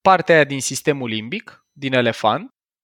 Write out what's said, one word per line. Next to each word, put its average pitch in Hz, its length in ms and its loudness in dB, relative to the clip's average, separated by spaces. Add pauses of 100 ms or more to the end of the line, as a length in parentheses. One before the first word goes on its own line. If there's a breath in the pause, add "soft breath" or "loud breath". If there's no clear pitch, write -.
partea 175 340 4
aia 156 100 6
din 139 160 -6
sistemul 135 480 -4
limbic, 113 640 -10
din 135 200 -8
elefant, 123 580 0 (340)